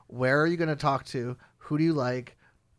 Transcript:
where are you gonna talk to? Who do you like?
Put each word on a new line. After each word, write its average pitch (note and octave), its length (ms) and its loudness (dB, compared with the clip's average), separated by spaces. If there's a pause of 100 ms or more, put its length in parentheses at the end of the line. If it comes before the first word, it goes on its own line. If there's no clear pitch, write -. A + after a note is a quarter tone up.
where B2+ 340 2
are D#3 60 4
you E3+ 120 2
gonna D#3+ 180 0
talk C#3 300 0
to? B2 300 -6 (220)
Who D3+ 220 -2
do D#3 40 4
you E3 100 4
like? B2+ 440 -4 (420)